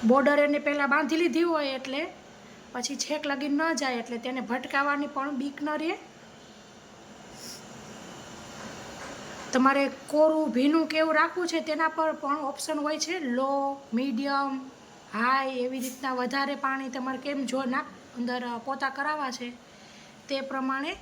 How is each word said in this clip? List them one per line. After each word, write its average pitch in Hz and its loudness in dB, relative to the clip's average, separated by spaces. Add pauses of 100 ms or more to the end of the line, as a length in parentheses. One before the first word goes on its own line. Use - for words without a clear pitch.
(100)
બોર્ડર 277 8
એને 285 4
પહેલા 285 2
બાંધી 311 4
લીધી 339 4
હોય 294 0
એટલે 262 -4 (720)
પછી 247 -4
છેક 302 -2
લગી 277 0
ન - 4 (200)
જાય, 254 0
એટલે 240 -6
તેને 254 -2 (100)
ભટકાવાની 285 0
પણ 277 -2
બીક 285 -6
ન - -2 (120)
રહે. 339 -2 (3500)
તમારે 269 6 (300)
કોરું, 311 6
ભીનું 294 6
કેવું 320 4
રાખવું 339 2
છે 330 2
તેના 311 0
પર 320 2
પણ 285 -2
ઓપ્શન 311 -4
હોય 302 -2
છે, 359 -2 (180)
લો, 269 2 (420)
મીડિયમ, 269 0 (560)
હાઈ, 262 2 (120)
એવી 254 -4
રીતના 262 -4
વધારે 277 0
પાણી 269 -2
તમારે 262 -4
કેમ 285 -2
જો 262 0 (140)
ના 294 -2 (320)
અંદર 247 -2 (240)
પોતા 269 -2
કરાવવા 294 -2
છે 247 -8 (800)
તે 269 0
પ્રમાણે. 269 -2